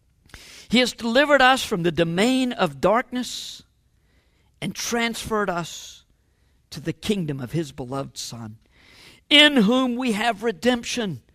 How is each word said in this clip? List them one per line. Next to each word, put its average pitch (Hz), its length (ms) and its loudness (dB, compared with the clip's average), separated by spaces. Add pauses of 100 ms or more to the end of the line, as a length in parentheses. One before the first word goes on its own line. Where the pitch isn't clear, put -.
(680)
He 240 100 4
has 247 140 2
delivered 269 480 4
us 254 240 4
from 175 180 -4
the 170 80 0
domain 214 640 0
of 143 260 -2
darkness 240 840 -2 (1000)
and 190 120 -8
transferred 226 760 -2
us - 560 -8 (640)
to - 100 -14
the 156 140 -6
kingdom 156 480 -2
of 120 100 -10
his 151 220 -4
beloved 135 440 -8
Son, 113 400 -12 (720)
in 294 280 8
whom 247 380 4
we 247 180 -2
have 214 300 -2
redemption, 226 760 -2 (140)